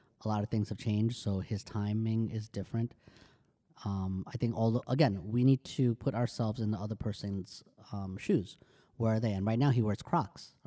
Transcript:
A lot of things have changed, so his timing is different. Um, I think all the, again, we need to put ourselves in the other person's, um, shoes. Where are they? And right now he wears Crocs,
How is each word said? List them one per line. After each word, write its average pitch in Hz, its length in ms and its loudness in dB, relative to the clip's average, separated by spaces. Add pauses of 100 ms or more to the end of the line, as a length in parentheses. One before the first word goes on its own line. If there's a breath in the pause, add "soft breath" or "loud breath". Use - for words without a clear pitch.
(240 soft breath)
A 110 40 -2
lot 104 140 0
of 104 80 -4
things 107 180 0
have 101 100 -6
changed, 110 380 0
so 98 240 -2
his 98 240 -6
timing 110 680 -2
is 107 200 -6
different. 113 420 -4 (920 soft breath)
Um, 95 440 -2
I - 80 -10
think 117 200 0
all 113 160 4
the, 120 160 2
again, 123 360 4
we 110 180 0
need 135 220 6
to 123 300 2
put - 200 -2
ourselves 113 460 -2
in 104 100 0
the 107 80 -2
other 104 180 -4
person's, 98 680 -6 (280)
um, 98 260 -6
shoes. 113 400 0 (400 soft breath)
Where 113 160 4
are 110 60 2
they? 113 120 0
And 95 120 0
right 110 140 2
now 143 120 4
he 120 120 4
wears 104 200 0
Crocs, - 500 -2 (140)